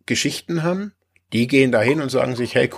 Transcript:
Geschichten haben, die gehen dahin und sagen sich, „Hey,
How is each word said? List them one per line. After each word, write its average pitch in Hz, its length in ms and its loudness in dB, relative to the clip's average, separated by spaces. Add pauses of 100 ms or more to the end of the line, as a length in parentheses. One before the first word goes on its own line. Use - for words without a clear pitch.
Geschichten 165 560 -2
haben, 190 300 -4 (400)
die 117 140 0
gehen 135 260 4
dahin 120 280 2
und 135 100 -4
sagen 127 260 0
sich, 117 180 -6
„Hey, 123 240 2